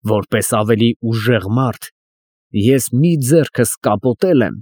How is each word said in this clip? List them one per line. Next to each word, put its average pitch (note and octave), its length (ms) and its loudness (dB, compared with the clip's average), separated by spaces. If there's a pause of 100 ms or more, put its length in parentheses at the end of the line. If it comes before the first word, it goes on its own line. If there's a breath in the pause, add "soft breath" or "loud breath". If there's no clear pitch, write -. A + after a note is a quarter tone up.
Որպես G#2+ 460 -2
ավելի A2+ 480 2
ուժեղ A2+ 500 -2
մարդ, B2 400 -4 (640)
ես A#2+ 340 2
մի D#3 300 0
ձեռքս C3 580 0
կապոտել B2+ 720 0
եմ C2+ 160 -6